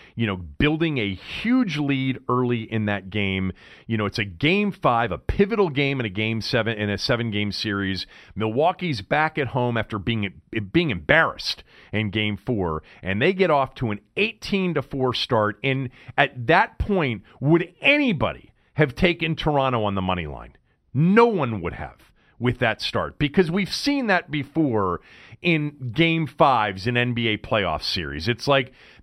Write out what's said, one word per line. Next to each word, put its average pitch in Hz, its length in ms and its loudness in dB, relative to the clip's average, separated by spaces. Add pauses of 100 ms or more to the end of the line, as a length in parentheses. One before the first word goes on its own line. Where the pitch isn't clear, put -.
(160)
you 113 100 0
know, 98 120 0
building 147 600 0
a 101 140 -2
huge 214 640 0
lead 131 400 0 (120)
early 123 320 2
in 110 240 -2
that 101 240 -2
game. 95 420 0 (360)
You 113 100 0
know, 107 80 0
it's 98 140 -2
a 110 40 -2
game 156 480 0
five, 117 400 0
a 78 60 -4
pivotal 202 500 2
game 139 320 0
in 117 60 -2
a 107 40 -6
game 110 300 -2
seven, 113 380 -2
in 104 120 -2
a 101 80 0
seven-game 107 540 -2
series. 98 560 -4 (280)
Milwaukee's 131 640 0
back 151 360 -2
at 139 100 0
home 123 280 0
after 110 240 -2
being, 104 420 -4 (300)
being 170 180 2
embarrassed 123 720 0 (300)
in 104 180 0
game 104 280 -2
four, 90 460 -2 (180)
and 98 200 -2
they 175 120 4
get 180 180 2
off 139 240 0
to 117 160 -2
an 104 80 -6 (160)
eighteen 190 600 -2
to 139 60 0
four 127 320 -2
start. 107 480 0
And 135 280 -2 (280)
at 127 300 0
that 185 320 2
point, 139 440 -2 (180)
would 160 400 4
anybody 160 720 0 (220)
have 147 200 2
taken 170 400 0
Toronto 135 480 2
on 101 120 0
the 98 60 0
money 90 240 -2
line? 58 300 -12 (380)
No 185 320 4
one 143 340 -2
would 85 140 -6
have - 240 -12 (420)
with 123 200 -2
that 110 220 -2
start, - 380 -4
because 151 300 2
we've 180 240 -4
seen 277 340 -2
that 180 220 0
before 123 680 0 (420)
in 147 520 -2
game 165 340 2
fives 107 600 2
in 120 100 0
N 123 160 0
B 117 140 -2
A 107 100 0
playoff 90 460 -2
series. 78 440 -4
It's 120 220 -2
like 135 240 2 (300)